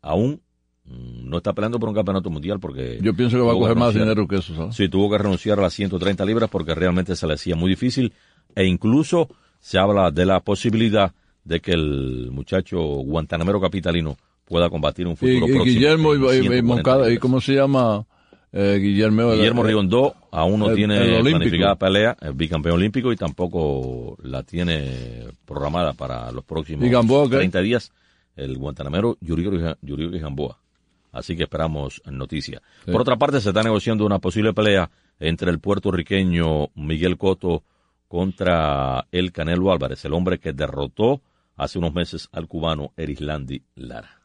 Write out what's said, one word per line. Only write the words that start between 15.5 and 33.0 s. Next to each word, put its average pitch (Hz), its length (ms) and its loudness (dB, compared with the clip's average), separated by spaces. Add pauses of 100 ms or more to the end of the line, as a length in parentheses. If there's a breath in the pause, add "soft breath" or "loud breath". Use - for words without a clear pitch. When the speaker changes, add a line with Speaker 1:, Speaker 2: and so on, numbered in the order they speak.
Speaker 1:
próximo 131 140 4
Speaker 2:
Guillermo 151 500 4
Speaker 1:
en 139 60 2
Speaker 2:
y, - 20 2
y, - 20 4
y 127 60 4
Speaker 1:
ciento 127 180 4
cuarenta 120 240 2
Speaker 2:
Moncada, 120 280 4
¿y 117 80 4
Speaker 1:
libras. 117 120 2
Speaker 2:
cómo 131 200 2
se 135 120 0
llama, 127 520 2 (460 soft breath)
eh, 101 300 2
Guillermo? 107 520 4
Speaker 1:
Guillermo 113 280 4
Speaker 2:
El, 107 60 4
Speaker 1:
Rigondó 107 480 2 (160)
aún 87 280 2
no 107 120 2
Speaker 2:
el, 110 40 2
Speaker 1:
tiene 104 220 2
Speaker 2:
el 98 40 4 (120)
olímpico. 131 240 4
Speaker 1:
planificada 95 380 2
pelea, 101 440 2
el 73 140 -8
bicampeón 82 440 0
olímpico, 113 340 0
y 113 40 0
tampoco 71 1080 -4
la 65 180 -8
tiene 65 840 -6 (200)
programada 73 480 -2
para 62 380 -10
los 62 140 -10
próximos 78 380 -6
Speaker 2:
¿Y 123 60 4
Gamboa 123 400 4
qué? 120 80 0
Speaker 1:
treinta 92 240 0
días. 110 300 -2 (440)
El 67 220 -8
guantanamero 73 640 -4
Yuriori 85 380 -2
Ja-, 80 240 -4
Yuriori 76 340 -6
Gamboa. 71 400 -8 (540)
Así 64 240 -8
que 85 80 -2
esperamos 76 640 -6
noticias. 67 520 -10 (240 soft breath)
Speaker 2:
Sí. 87 60 -6
Speaker 1:
Por 110 100 0